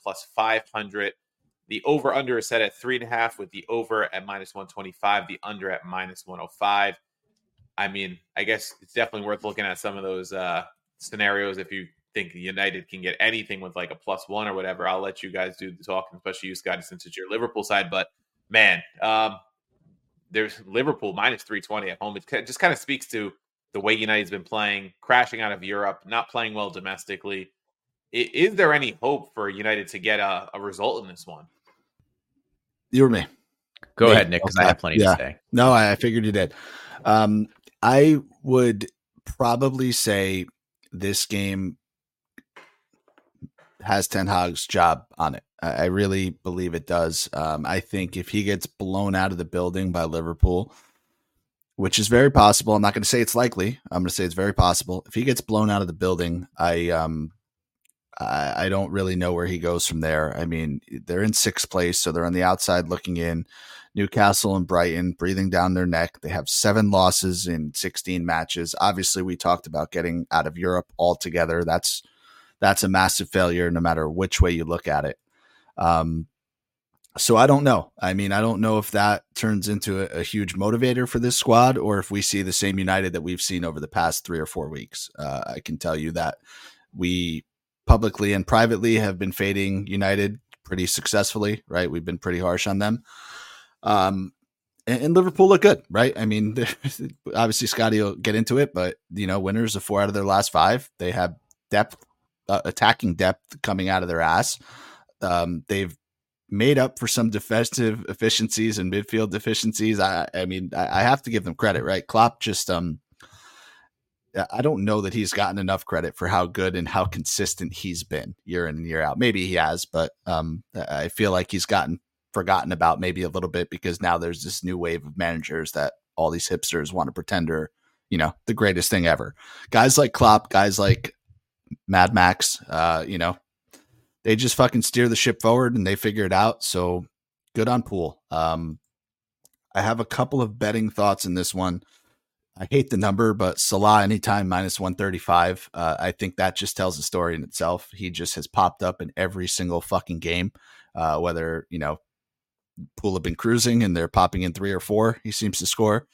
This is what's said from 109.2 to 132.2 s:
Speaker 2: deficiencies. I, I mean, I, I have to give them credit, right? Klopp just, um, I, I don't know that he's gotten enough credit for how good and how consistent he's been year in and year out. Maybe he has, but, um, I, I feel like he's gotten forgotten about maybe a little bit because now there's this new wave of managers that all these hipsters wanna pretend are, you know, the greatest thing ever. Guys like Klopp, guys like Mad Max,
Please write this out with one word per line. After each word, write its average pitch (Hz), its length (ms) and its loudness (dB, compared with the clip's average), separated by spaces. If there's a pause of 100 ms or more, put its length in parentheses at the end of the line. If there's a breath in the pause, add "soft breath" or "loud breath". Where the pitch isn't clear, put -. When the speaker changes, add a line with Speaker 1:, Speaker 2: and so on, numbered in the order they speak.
Speaker 2:
deficiencies. 107 680 -2
I, 95 340 0
I 92 120 -2
mean, 92 300 -6
I, 92 240 0
I - 40 4
have 131 200 4
to 123 60 -10
give 110 140 0
them 85 120 -6
credit, 92 280 0
right? 90 220 -2
Klopp 113 360 4
just, - 280 -2
um, 85 300 -2 (1400 soft breath)
I, 95 180 -2
I 113 80 -2
don't 143 240 0
know 107 160 2
that 95 120 -2
he's 104 200 -2
gotten 101 260 -2
enough 95 260 -2
credit 82 300 -4
for 90 120 -4
how 90 200 2
good 90 280 -2
and 85 120 -4
how 92 180 0
consistent 87 680 -4
he's 87 300 -8
been - 320 -10 (100)
year 87 220 -4
in 78 100 -8
and 82 80 -8
year 80 160 -4
out. 73 180 -2
Maybe 104 260 0
he 92 100 -2
has, 82 300 0
but, 80 260 -4 (140)
um, 82 380 -4 (120)
I, 71 280 -6
I 85 60 -6
feel 104 220 0
like 90 200 -2
he's 92 140 -4
gotten 85 340 -2 (340)
forgotten 90 380 0
about 82 280 2
maybe 92 240 -4
a 85 60 -2
little 90 200 -4
bit 87 200 -4
because 87 300 -6
now 85 200 2
there's 85 240 -6
this - 200 -10
new 90 140 -4
wave 85 280 -4
of 76 120 -18
managers 82 540 -4
that 73 220 -4 (220)
all 82 140 0
these 85 180 -4
hipsters 82 460 -4
wanna 80 180 -4
pretend 80 380 -4
are, 78 220 -4 (400)
you 92 60 0
know, 78 160 0 (120)
the 117 80 -2
greatest 98 380 2
thing 87 160 2
ever. 73 260 2 (380 loud breath)
Guys 123 260 6
like 139 160 4
Klopp, 110 360 6
guys 98 280 4
like 101 380 2 (720)
Mad 92 260 6
Max, 92 560 4